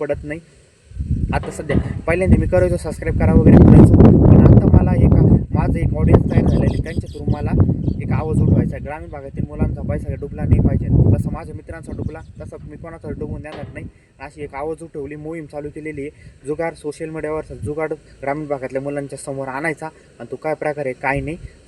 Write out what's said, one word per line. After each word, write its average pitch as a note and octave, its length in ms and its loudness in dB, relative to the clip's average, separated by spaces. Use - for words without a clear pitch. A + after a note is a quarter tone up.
पडत C#3+ 240 -6
नाही. D3 160 -10
आता C#3+ 180 -4
सध्या D3 260 -4
पहिल्यांदा F3+ 340 2
मी F3 60 0
करायचो, F3+ 300 0
सबस्क्राईब D#3+ 420 -6
करा E3 140 2
वगैरे D#3+ 240 8
करायचो, - 380 10
पण - 240 8
आता - 200 6
मला - 300 4
एका, - 400 4
माझं E3 240 -2
एक - 160 -2
ऑडियन्स - 380 2
तयार - 160 2
झालेलं - 260 0
आहे, - 80 -4
त्यांच्या E3+ 340 -8
through D3 180 -4
मला D3 160 -6
एक - 100 -6
आवाज D#3 300 -2
उठवायचा - 340 0
आहे. C3 80 -12
ग्रामीण D#3 240 -12
भागातील D3 400 -12
मुलांचा D3 340 -6
पैसा D3 320 -8
डुबला C#3+ 280 -12
नाही - 180 2
पाहिजे, - 260 0
जसं - 460 2
माझ्या D#3 220 -12
मित्रांचा D#3 420 -16
डुबला D3+ 220 -12
तसं D#3 160 -18
मी D3+ 60 -18
कोणाचा D#3+ 340 -16
डुबवून D3 300 -12
देणार D3+ 240 -16
नाही. D3+ 120 -16
अशी D3 220 -16
एक C#3+ 120 -14
आवाज D#3 280 -10
उठवली, D3+ 340 -14
मोहीम D3+ 300 -12
चालू D3 220 -12
केलेली D3+ 320 -12
आहे. C#3+ 100 -12
जुगार D#3 280 -6
सोशल D#3 340 -12
मीडियावर, D#3 320 -8
जुगार D#3 280 -6
ग्रामीण D3 240 -6
भागातल्या C3+ 360 -6
मुलांच्या C#3+ 360 -8
समोर C3+ 300 -10
आणायचा D3 380 -8
आणि - 440 -18
तो C3 60 -12
काय D#3 180 -6
प्रकार D3 320 -6
आहे C3 60 -6
काय C3+ 280 -4
नाही C#3+ 160 -8